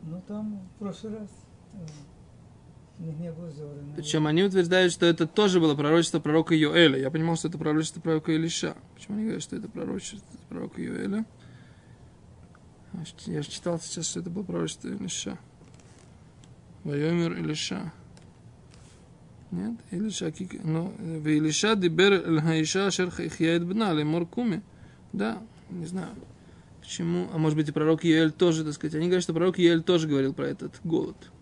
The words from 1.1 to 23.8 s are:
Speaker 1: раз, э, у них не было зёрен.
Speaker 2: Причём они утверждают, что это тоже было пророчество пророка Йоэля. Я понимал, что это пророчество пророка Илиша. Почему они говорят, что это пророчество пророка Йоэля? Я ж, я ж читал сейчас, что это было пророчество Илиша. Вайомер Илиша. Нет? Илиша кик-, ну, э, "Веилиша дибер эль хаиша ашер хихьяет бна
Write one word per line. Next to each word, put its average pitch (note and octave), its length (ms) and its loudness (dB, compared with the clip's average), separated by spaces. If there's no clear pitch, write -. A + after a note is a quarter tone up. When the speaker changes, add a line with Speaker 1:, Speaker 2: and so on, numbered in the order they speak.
Speaker 1:
раз, G#3 100 -12
э, G#3+ 40 -16
у E3+ 40 -10
них D#3+ 160 -8
не E3+ 120 -8
было E3 200 -12
зёрен. C#3+ 440 -14
Speaker 2:
Причём D#3 320 0
они D#3+ 160 4
утверждают, F#3 480 4
что - 140 0
это E3+ 220 4
тоже F#3 320 4
было D#3+ 160 6
пророчество D#3 440 2
пророка D#3+ 360 2
Йоэля. D#3 440 6
Я C3+ 120 0
понимал, E3 260 0
что D#3 100 -4
это E3+ 100 -6
пророчество D#3+ 440 0
пророка D#3+ 320 0
Илиша. D#3+ 420 -2
Почему - 200 -10
они G#3+ 100 -4
говорят, - 180 -4
что - 120 -10
это - 140 -10
пророчество - 680 -10
пророка - 320 -10
Йоэля? G3+ 420 -4
Я E3 120 -10
ж, - 80 -18
я D#3+ 160 -4
ж C#3+ 40 -10
читал E3+ 320 -6
сейчас, - 280 -8
что - 120 -6
это F3 100 -10
было F#3+ 140 -8
пророчество E3+ 460 -6
Илиша. - 480 -8
Вайомер E3 500 0
Илиша. D#3+ 600 -6
Нет? G3 220 -6
Илиша F#3+ 400 -4
кик-, F3+ 320 -10
ну, E3 340 -2
э, D#3+ 220 -6
"Веилиша D#3 560 2
дибер F3+ 380 4
эль E3 280 2
хаиша D#3+ 460 2
ашер F3+ 240 0
хихьяет E3+ 540 0
бна G3 280 0